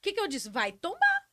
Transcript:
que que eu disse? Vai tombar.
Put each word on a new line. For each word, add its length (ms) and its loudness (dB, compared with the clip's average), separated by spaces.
que 120 -4
que 80 -4
eu 80 0
disse? 220 -6
Vai 220 0
tombar. 600 0